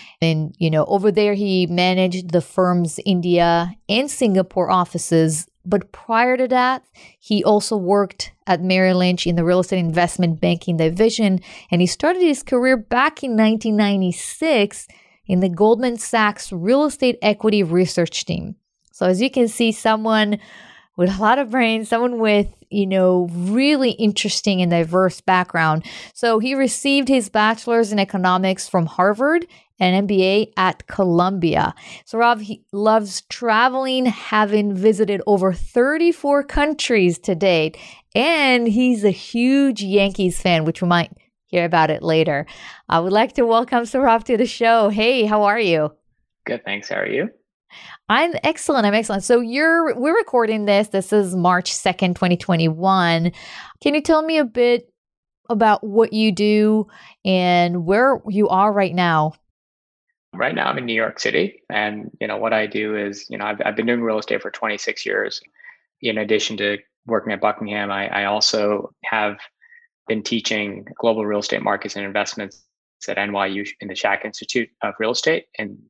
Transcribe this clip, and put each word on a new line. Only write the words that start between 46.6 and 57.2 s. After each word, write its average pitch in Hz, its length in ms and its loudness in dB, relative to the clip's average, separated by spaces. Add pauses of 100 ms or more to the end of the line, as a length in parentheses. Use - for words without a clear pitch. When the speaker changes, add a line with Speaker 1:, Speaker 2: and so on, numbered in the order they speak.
Speaker 2:
thanks. 101 260 -10
How 95 60 -4
are 98 120 -4
you? 135 220 -4 (800)
Speaker 1:
I'm 302 260 0 (100)
excellent. 294 400 0
I'm 202 80 2
excellent. 208 320 -2
So 247 160 4
you're, 302 540 0
we're 294 220 0
recording 220 500 0
this. 208 220 2
This 196 260 -2
is 190 200 2
March 180 380 0
second, 180 420 -2
twenty 180 220 0
twenty-one. 170 960 0 (500)
Can 277 120 0
you 302 80 0
tell 311 200 2
me 320 160 0
a 302 60 2
bit 240 480 0 (560)
about 214 340 2
what 220 300 2
you 220 180 2
do 214 560 2 (380)